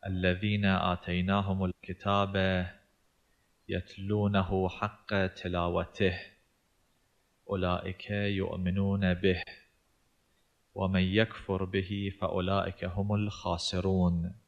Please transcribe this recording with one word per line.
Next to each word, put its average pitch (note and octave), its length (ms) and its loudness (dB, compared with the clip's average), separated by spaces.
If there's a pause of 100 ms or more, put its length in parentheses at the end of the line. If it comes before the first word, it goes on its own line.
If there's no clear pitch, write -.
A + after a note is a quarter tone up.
الذين F#2+ 600 0
آتيناهم F#2 1000 0
الكتاب G2 680 -2 (1300)
يتلونه G2 1000 0
حق G2+ 580 -2
تلاوته F2 920 -2 (1300)
أولئك F#2 600 -2
يؤمنون G2 1040 0
به F2+ 300 2 (1300)
ومن F#2+ 260 2
يكفر F#2+ 640 2
به G2 480 -2 (100)
فأولئك F#2 600 -2
هم G2 320 -2
الخاسرون. F2+ 1200 0 (120)